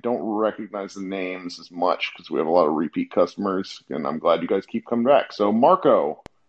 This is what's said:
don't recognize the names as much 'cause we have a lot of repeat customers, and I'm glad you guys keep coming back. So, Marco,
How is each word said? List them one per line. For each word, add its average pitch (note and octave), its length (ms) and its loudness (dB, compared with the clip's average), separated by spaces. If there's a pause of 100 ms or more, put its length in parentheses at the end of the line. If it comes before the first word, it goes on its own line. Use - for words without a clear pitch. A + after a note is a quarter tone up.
don't A#2+ 180 -2
recognize G#2 720 -4
the G2 60 -10
names F#2 600 -8
as E2+ 100 -20
much F2 420 -2
'cause - 160 -20
we D2 100 -4
have D#2+ 80 0
a D#2 40 0
lot E2+ 160 6
of D2+ 60 2
repeat D#2+ 360 -2
customers, F#2+ 800 -2
and D2 160 -6
I'm D2+ 140 -4
glad E2 220 2
you E2+ 80 -4
guys G2 160 0
keep - 200 -8
coming A#2+ 200 -2
back. C#3 260 4
So, G#2 180 0
Marco, A2+ 720 4 (280)